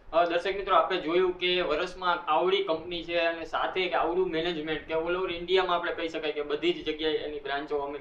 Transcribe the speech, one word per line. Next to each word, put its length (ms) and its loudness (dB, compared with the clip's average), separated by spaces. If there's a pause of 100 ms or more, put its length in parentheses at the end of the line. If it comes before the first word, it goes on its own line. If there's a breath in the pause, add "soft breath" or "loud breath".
(120)
અ, 120 4
દર્શક 320 0
મિત્રો, 200 2
આપણે 240 4
જોયું 380 2
કે 220 2
વર્ષમાં 640 0
આવડી 400 4
કંપની 400 -4
છે 120 -2
અને 280 0
સાથે 360 -2
એક 140 0
આવડું 360 2
મેનેજમેન્ટ 560 -2
કે 80 -4
all 220 0
over 160 -2
ઇન્ડિયામાં 440 2
આપણે 160 -2
કહી 160 -4
શકાય 240 -4
કે 100 -4
બધી 300 0
જ 140 -4
જગ્યાએ 280 0
એની 260 -4
બ્રાન્ચો 380 -4
અમે 220 -4